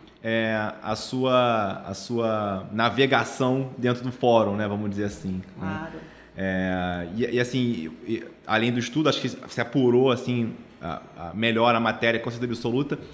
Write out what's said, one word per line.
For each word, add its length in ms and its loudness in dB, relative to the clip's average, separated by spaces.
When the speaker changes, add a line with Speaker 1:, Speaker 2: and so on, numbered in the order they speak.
Speaker 1:
é, 580 0
a 140 -2
sua, 880 2
a 80 -8
sua 760 -2
navegação 1080 2
dentro 260 0
do 80 -4
fórum, 440 4
né, 120 -2
vamos 220 -2
dizer 140 -2
assim, 320 -4
né? 80 -6
Speaker 2:
Claro. 400 -8
Speaker 1:
É, 800 -2
e, 200 -2
e 40 2
assim, 520 -2
e, 160 -4
além 240 2
do 80 0
estudo, 280 0
acho 140 2
que 80 -2
se 320 -8
apurou, 500 4
assim, 440 -2
a, 200 -6
a 180 -10
melhor 400 4
a 40 2
matéria, 400 2
com 120 -6
certeza 200 -4
absoluta, 460 -2